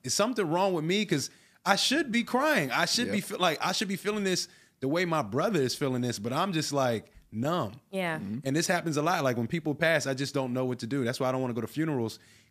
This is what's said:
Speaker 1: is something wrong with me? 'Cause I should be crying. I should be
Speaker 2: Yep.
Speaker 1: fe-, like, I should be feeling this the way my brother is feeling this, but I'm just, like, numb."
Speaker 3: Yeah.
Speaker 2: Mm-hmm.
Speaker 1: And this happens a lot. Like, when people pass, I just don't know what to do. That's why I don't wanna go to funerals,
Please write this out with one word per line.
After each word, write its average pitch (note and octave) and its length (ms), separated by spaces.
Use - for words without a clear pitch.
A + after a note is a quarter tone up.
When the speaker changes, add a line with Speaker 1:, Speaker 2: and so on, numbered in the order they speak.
Speaker 1:
is B2+ 100
something A3 320
wrong F3+ 280
with D#3 100
me? G3 220
'Cause C#3+ 240
I F#3+ 120
should C#4 340
be A#3 140
crying. B3 460
I D3+ 120
should A3 260
be G3+ 100
Speaker 2:
Yep. - 60
Speaker 1:
fe-, G3+ 120
like, E3+ 280
I F3+ 60
should F#3+ 160
be F#3+ 80
feeling G3+ 300
this F#3 240
the C3 80
way F3 160
my D#3+ 160
brother D3 400
is B2+ 120
feeling B2+ 280
this, A#2 180
but A#2+ 140
I'm F#3 180
just, D3+ 220
like, B2+ 360
numb." B2+ 480
Speaker 3:
Yeah. F3 280
Speaker 2:
Mm-hmm. A2 260
Speaker 1:
And C3+ 100
this E3 140
happens E3 300
a D3 40
lot. E3+ 220
Like, B2 140
when A#2 100
people D#3+ 260
pass, D#3+ 320
I C3+ 80
just C3 200
don't C3 180
know B2+ 140
what B2+ 140
to A#2 80
do. C3 180
That's B2 160
why B2+ 80
I - 20
don't C3 100
wanna B2 120
go A2+ 80
to A2 60
funerals, C#3 520